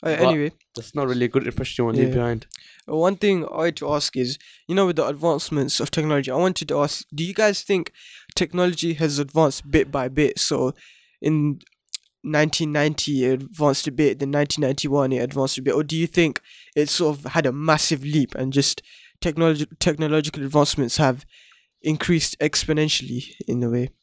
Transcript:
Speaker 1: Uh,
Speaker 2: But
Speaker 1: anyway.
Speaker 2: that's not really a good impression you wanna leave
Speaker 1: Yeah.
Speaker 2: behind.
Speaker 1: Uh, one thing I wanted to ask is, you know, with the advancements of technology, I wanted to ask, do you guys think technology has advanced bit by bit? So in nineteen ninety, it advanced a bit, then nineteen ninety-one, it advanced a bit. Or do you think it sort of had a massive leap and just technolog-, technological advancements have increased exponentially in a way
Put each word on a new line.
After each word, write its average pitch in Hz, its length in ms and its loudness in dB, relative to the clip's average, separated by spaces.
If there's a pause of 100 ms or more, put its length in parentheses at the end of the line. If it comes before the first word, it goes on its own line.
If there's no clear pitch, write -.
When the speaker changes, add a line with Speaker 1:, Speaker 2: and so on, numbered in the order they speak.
Speaker 1:
Uh, 160 140 -2
Speaker 2:
But 156 40 -2
Speaker 1:
anyway. 151 320 2 (240)
Speaker 2:
that's - 180 -14
not 139 140 0
really 123 160 2
a 120 40 2
good 131 180 0
impression - 360 -4
you 120 40 2
wanna 117 120 0
leave 135 100 4
Speaker 1:
Yeah. 131 60 -2
Speaker 2:
behind. 120 320 -2 (420)
Speaker 1:
Uh, - 80 -4
one 180 200 2
thing 190 280 0
I - 120 -10
wanted 160 220 0
to 143 140 -4
ask 147 240 -2
is, 127 220 -2 (300)
you 170 60 -2
know, 190 120 4
with 175 100 0
the 143 100 0
advancements 147 720 0
of 117 100 -4
technology, 147 400 0
I 127 60 -2
wanted 175 320 0
to 143 120 0
ask, - 240 -2 (100)
do 156 100 -4
you 190 100 -8
guys 208 280 2
think 190 300 -2 (440)
technology 175 580 0
has 147 240 0
advanced 143 520 0
bit 139 200 2
by 135 180 -2
bit? 135 300 0
So 135 360 0 (460)
in 151 400 0 (640)
nineteen 156 500 0
ninety, 147 520 0
it 131 180 2
advanced 147 460 0
a 143 40 -8
bit, 135 260 2
then 139 120 -4
nineteen 147 320 0
ninety-one, 139 500 0
it 127 60 0
advanced 135 400 -2
a 131 40 -8
bit. 135 120 2
Or 147 80 2
do 151 140 -2
you 165 100 0
think 165 340 2 (360)
it 147 120 2
sort 151 300 0
of 143 140 -12
had 160 140 2
a 123 60 2
massive 147 520 0
leap 147 320 0
and 131 160 -4
just 139 300 2 (380)
technolog-, 156 460 2 (140)
technological 151 640 0
advancements 139 540 2
have 135 280 2 (560)
increased 156 580 0
exponentially 151 960 -2 (140)
in 120 140 0
a 117 80 0
way 123 200 0 (120)